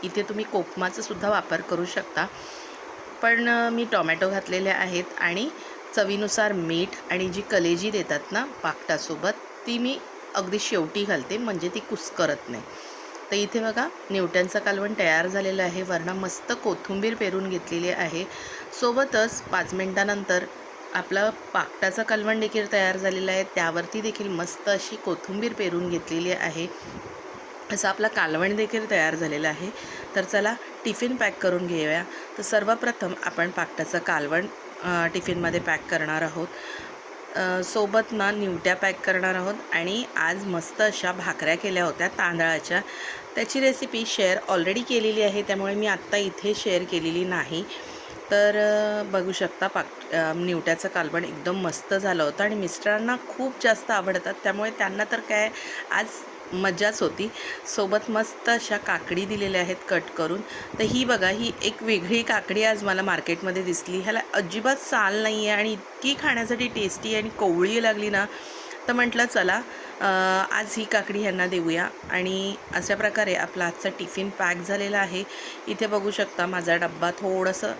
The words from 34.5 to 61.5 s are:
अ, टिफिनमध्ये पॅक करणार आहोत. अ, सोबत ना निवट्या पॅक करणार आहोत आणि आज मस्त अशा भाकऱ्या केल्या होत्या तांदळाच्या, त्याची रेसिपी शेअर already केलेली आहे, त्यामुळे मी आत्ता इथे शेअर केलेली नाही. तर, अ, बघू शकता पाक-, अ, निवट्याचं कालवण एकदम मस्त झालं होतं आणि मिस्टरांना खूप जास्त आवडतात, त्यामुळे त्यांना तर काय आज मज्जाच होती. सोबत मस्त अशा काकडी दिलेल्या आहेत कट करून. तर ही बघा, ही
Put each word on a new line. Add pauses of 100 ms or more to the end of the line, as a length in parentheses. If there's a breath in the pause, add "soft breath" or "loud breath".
अ,
टिफिनमध्ये
पॅक
करणार
आहोत. (880 loud breath)
अ,
सोबत
ना
निवट्या
पॅक
करणार
आहोत (180)
आणि (120)
आज
मस्त
अशा
भाकऱ्या
केल्या
होत्या
तांदळाच्या, (540 loud breath)
त्याची
रेसिपी
शेअर (120)
already
केलेली
आहे,
त्यामुळे
मी
आत्ता
इथे
शेअर
केलेली
नाही. (640 loud breath)
तर,
अ,
बघू
शकता
पाक-,
अ,
निवट्याचं
कालवण
एकदम
मस्त
झालं
होतं
आणि
मिस्टरांना
खूप (100)
जास्त
आवडतात, (100)
त्यामुळे
त्यांना
तर
काय (420 loud breath)
आज (460)
मज्जाच
होती. (380 loud breath)
सोबत
मस्त
अशा
काकडी
दिलेल्या
आहेत (120)
कट
करून. (380 loud breath)
तर
ही
बघा,
ही (100)